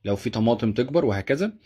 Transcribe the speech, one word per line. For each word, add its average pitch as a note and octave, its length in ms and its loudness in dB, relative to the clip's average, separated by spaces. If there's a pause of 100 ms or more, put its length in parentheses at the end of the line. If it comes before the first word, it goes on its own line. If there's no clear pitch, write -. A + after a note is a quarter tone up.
لو G2+ 100 0
في A#2+ 140 -6
طماطم A2+ 440 2
تكبر C3+ 320 0
وهكذا. C#3 480 -2 (120)